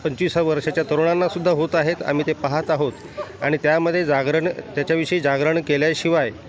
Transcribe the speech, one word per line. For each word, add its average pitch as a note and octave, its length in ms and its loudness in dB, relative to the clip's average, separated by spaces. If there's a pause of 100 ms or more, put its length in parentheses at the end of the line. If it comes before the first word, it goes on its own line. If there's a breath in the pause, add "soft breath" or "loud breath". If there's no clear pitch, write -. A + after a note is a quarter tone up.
पंचवीस D#3 320 -2
वर्षाच्या D#3+ 480 0
तरुणांनासुद्धा E3+ 640 0
होत D#3 240 2
आहेत, E3 280 0
आम्ही D3 240 0
ते D#3+ 60 0
पाहत D3 380 -2
आहोत. C#3+ 220 0 (500 loud breath)
आणि C#3+ 200 2
त्यामध्ये E3 420 2
जागरण, D3 440 2
त्याच्याविषयी D#3+ 720 -2
जागरण C#3+ 400 2
केल्याशिवाय D3+ 720 2 (180)